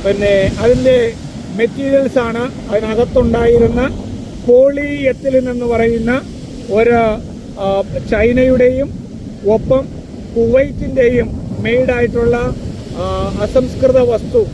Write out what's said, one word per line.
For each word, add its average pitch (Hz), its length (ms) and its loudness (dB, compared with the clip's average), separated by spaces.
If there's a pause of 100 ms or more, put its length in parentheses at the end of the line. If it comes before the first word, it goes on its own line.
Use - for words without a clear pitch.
പിന്നെ 202 300 2 (300)
അതിൻ്റെ 254 340 4 (600)
മെറ്റീരിയൽസാണ് 247 840 0 (280)
അതിനകത്തുണ്ടായിരുന്ന 233 1080 2 (680)
polyethylene 269 1040 2
എന്ന് 240 200 -4
പറയുന്ന 226 380 0 (680)
ഒരു, 233 180 4 (680)
ആ, - 20 0 (440)
ചൈനയുടെയും 254 800 2 (640)
ഒപ്പം 262 300 0 (500)
കുവൈറ്റിൻ്റെയും 247 920 2 (360)
മെയ്ഡായിട്ടുള്ള, 240 680 0 (680)
ആ, 185 40 -4 (400)
അസംസ്കൃത 254 540 2 (140)
വസ്തു 220 300 0 (100)